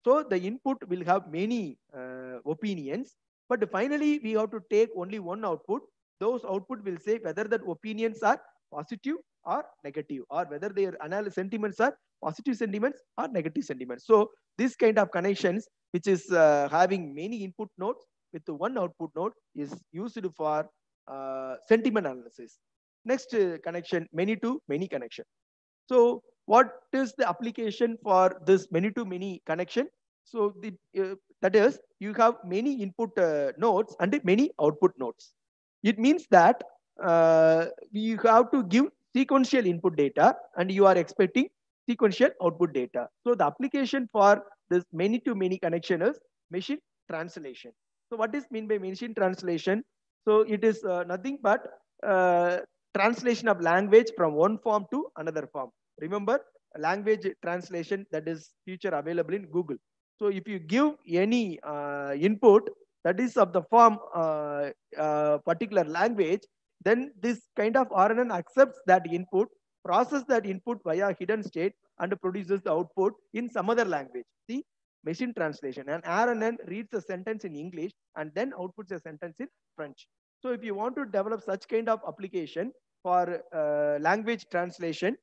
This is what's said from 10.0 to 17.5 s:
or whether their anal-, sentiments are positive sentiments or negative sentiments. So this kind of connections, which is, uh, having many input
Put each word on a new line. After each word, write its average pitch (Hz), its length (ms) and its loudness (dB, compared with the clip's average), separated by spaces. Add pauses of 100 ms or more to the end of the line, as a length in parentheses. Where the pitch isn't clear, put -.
or 165 140 -4
whether 151 240 -10
their 190 360 -4
anal-, 196 260 -6
sentiments 196 500 -6
are 254 160 0 (260)
positive 226 340 -6
sentiments 220 440 -4 (180)
or 285 100 -4
negative 170 360 -6
sentiments. 127 420 -12
So 214 240 6 (260)
this 240 200 -2
kind 220 220 4
of 202 120 2
connections, 196 560 -2 (240)
which 175 160 -4
is, 185 240 0
uh, 151 400 6
having 175 420 2
many 202 300 -8
input 196 340 -10